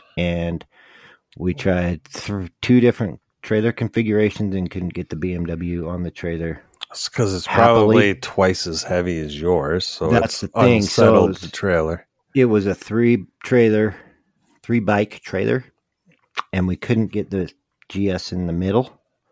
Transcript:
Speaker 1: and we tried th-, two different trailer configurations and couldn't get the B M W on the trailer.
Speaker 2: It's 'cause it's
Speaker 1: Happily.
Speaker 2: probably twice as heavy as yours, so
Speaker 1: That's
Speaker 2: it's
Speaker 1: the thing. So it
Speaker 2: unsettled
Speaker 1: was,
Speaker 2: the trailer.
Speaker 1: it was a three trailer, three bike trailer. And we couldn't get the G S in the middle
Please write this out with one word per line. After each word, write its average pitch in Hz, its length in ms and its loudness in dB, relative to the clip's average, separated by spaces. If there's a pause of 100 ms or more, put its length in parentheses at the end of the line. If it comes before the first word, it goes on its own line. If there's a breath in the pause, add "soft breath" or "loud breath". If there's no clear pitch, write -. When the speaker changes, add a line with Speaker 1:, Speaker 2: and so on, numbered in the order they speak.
(180)
Speaker 1:
and 85 480 -2 (720 soft breath)
we 90 160 -4
tried 87 500 -2 (100)
th-, 98 380 -8 (100)
two 123 200 6
different 113 400 0 (200)
trailer 110 300 0
configurations 107 800 -2
and 92 160 -4
couldn't 90 240 -6
get 90 160 -10
the 87 60 -8
B 90 180 -4
M 85 120 -4
W 85 420 -6
on 87 160 -6
the 82 80 -6
trailer. 82 500 -6 (300)
Speaker 2:
It's - 160 -10
'cause 104 260 -2
it's 87 120 -6
Speaker 1:
Happily. - 180 2 (100)
Speaker 2:
probably 107 420 6
twice - 520 -2
as 80 160 -6
heavy 90 380 -2
as 73 180 -10
yours, 85 480 0
so - 240 -4
Speaker 1:
That's - 140 2
Speaker 2:
it's - 160 -8
Speaker 1:
the 98 60 -8 (140)
thing. 120 200 6
So 101 220 2
it 107 40 8
Speaker 2:
unsettled 101 220 6
Speaker 1:
was, 92 100 -6
Speaker 2:
the 85 80 -14
trailer. 85 580 -2 (300)
Speaker 1:
it 127 100 6
was 107 220 2
a 95 80 0
three 117 520 0 (180)
trailer, 107 500 2 (680 soft breath)
three 120 200 -2
bike 104 420 -2
trailer. 113 400 -2 (920)
And 92 140 0
we 90 80 -2
couldn't 113 360 -2
get 104 200 -6
the 92 200 -4 (380)
G 98 200 -2
S 92 220 -4
in 90 160 -4
the 85 60 -4
middle 98 480 -2 (300)